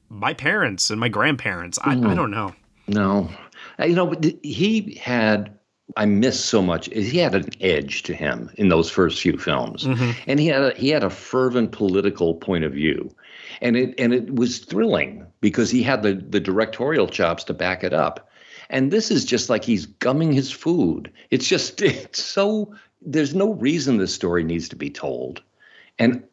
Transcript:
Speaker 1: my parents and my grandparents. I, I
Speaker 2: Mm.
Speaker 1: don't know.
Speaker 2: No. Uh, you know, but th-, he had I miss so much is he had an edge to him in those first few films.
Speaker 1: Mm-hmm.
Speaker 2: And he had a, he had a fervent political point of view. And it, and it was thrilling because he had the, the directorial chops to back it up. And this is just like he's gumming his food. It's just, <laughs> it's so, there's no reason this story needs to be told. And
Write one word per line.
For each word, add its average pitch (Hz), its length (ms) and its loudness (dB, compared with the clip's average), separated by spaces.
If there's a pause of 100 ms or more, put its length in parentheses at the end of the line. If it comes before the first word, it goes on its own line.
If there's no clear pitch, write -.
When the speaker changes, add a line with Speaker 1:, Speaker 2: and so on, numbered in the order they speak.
Speaker 1:
my 110 240 -4
parents 151 560 0
and 107 100 -2
my 120 100 0
grandparents. 104 760 -2
I, 139 80 2
I - 40 2
Speaker 2:
Mm. 110 200 2
Speaker 1:
don't 127 140 -2
know. 101 240 -6 (340)
Speaker 2:
No. 101 400 2 (500)
Uh, - 60 0
you 170 100 4
know, 180 120 2
but 160 160 -2
th-, 156 200 0
he 202 600 -2
had 107 560 0 (380)
I 107 100 2
miss 104 360 2
so 107 200 2
much 85 260 0
is 101 220 -4
he 160 80 0
had 151 160 2
an 92 140 0 (120)
edge 76 440 0
to 85 100 -6
him 64 420 -4
in 101 120 2
those 82 220 4
first 85 300 2
few - 180 2
films. - 460 -4
Speaker 1:
Mm-hmm. 123 260 0 (160)
Speaker 2:
And 139 140 2
he 151 60 2
had 135 160 2
a, 135 120 4
he 127 160 0
had 151 140 2
a 92 60 0
fervent 123 640 0
political 95 600 2
point 85 300 -2
of 73 80 -2
view. 73 380 -2 (500)
And 120 160 2
it, 127 220 0
and 123 160 4
it 127 200 -2
was 123 260 0
thrilling 101 680 -2 (140)
because 104 300 2
he 123 120 4
had 123 200 0
the, 101 120 2
the 95 260 -2
directorial 110 680 0
chops 85 360 0
to 92 100 -6
back 90 300 -4
it 92 80 -2
up. 76 360 -2 (420)
And 131 220 2
this 220 180 0
is 147 140 2
just 123 260 -2
like 113 140 0
he's 101 220 0
gumming 151 460 0
his 135 200 0
food. 156 600 0 (180)
It's 131 180 0
just, - 340 -2
<laughs> - 0 -
it's - 400 -2
so, 208 500 -2 (300)
there's 151 320 0
no 202 200 2
reason 139 420 0
this 95 180 0
story 87 300 -2
needs 82 240 -4
to - 80 -16
be 71 140 -8
told. 64 520 -8 (560)
And 120 240 2 (100)